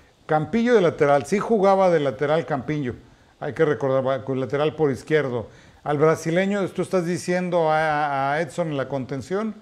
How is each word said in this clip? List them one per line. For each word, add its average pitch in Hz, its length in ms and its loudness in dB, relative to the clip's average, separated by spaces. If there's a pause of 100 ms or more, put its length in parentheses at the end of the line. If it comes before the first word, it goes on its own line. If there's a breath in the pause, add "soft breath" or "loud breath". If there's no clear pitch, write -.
(260 soft breath)
Campillo 226 480 0
de 214 80 6
lateral, 143 440 2
sí 208 140 -2
jugaba 196 500 4
de 170 100 4
lateral 147 460 0
Campillo, 143 500 -4 (460 soft breath)
hay 147 100 -6
que 160 140 0
recordar, 135 420 0
va, 131 160 -2
con 131 160 -4
lateral 143 360 -2
por 156 160 2
izquierdo, 131 580 -2 (340 loud breath)
al 147 140 -2
brasileño, 170 720 2
tú - 140 -4
estás 180 220 -2
diciendo 175 640 0
a, 147 600 0
a 151 100 0
Edson 165 280 -4
en 147 80 -4
la 131 100 -4
contención, 143 760 -6